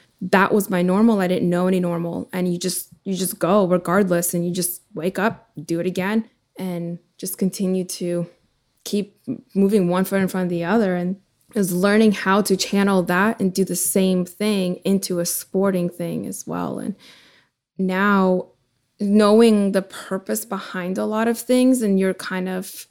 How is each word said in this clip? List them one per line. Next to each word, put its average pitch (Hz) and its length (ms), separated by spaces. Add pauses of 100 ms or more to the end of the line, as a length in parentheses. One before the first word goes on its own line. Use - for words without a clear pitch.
(220)
that 185 300
was 202 180
my 180 120
normal. 202 380
I 180 80
didn't 175 220
know 175 160
any 185 140
normal. 170 520
And 180 180
you 175 80
just, 180 300 (160)
you 196 100
just 180 240
go 190 280
regardless, 175 680
and 170 100
you 175 60
just 175 320 (120)
wake 180 240
up, 208 320 (140)
do 165 160
it 170 60
again, 190 420 (280)
and 175 420 (200)
just - 200
continue 185 460
to 175 420 (580)
keep - 360 (340)
moving 196 340
one 180 160
foot 196 160
in 190 80
front 185 180
of 175 40
the 170 140
other. 190 320
And 180 200 (380)
is 196 180
learning 202 400
how 190 280
to 202 160
channel 196 460
that 180 380
and 190 120
do 190 120
the 180 120
same 185 480
thing 190 600
into 196 340
a 170 80
sporting 190 640
thing 170 380
as - 200
well. 165 320
And - 180 (840)
now 190 680 (500)
knowing 208 760
the 190 100
purpose 190 600
behind 190 520
a 208 80
lot 214 240
of 233 100
things 254 440
and 196 160
your 190 160
kind 185 340
of, 185 420